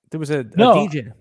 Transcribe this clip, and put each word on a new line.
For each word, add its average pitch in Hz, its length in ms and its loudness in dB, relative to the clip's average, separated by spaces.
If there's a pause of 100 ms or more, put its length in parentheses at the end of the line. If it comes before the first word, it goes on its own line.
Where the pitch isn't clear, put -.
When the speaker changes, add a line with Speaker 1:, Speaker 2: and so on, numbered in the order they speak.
(120)
Speaker 1:
There 160 80 -8
was 147 100 -8
a, 147 80 -2
a 127 60 -6 (120)
Speaker 2:
No. 208 320 4
Speaker 1:
D 147 140 -10
J, 107 60 -16 (120)